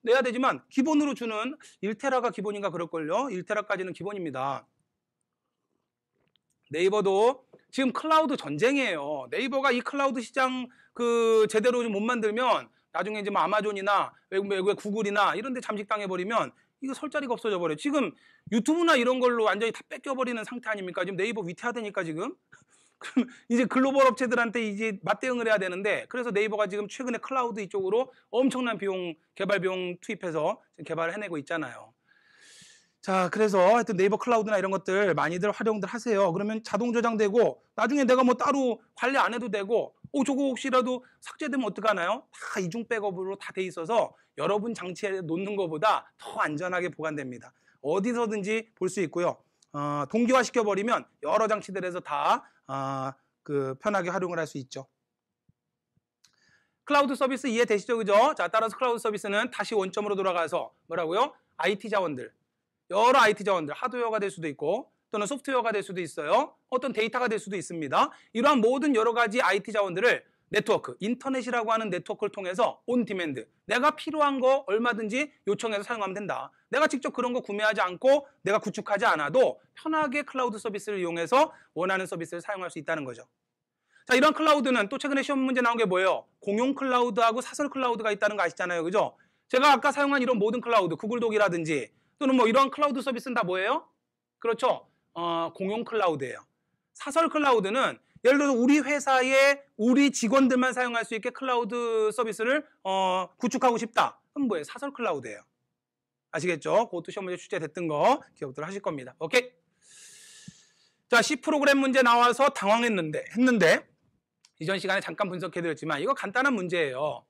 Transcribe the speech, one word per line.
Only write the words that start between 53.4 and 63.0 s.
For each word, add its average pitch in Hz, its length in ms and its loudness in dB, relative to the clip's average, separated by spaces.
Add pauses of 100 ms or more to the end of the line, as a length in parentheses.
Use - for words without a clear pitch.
그 139 360 -4
편하게 190 300 -2
활용을 175 300 -4
할 160 80 -4
수 151 120 -12
있죠. 135 280 -14 (2000)
클라우드 285 300 4
서비스 269 320 -2
이해되시죠? 226 500 2
그죠? 220 380 6
자, 175 120 -2
따라서 220 300 0
클라우드 240 220 0
서비스는 214 520 -2
다시 208 220 -6
원점으로 202 420 -2
돌아가서 170 580 -2 (140)
뭐라고요? 175 460 -2 (240)
아이티 202 320 -2
자원들, 160 420 -2 (580)
여러 240 300 6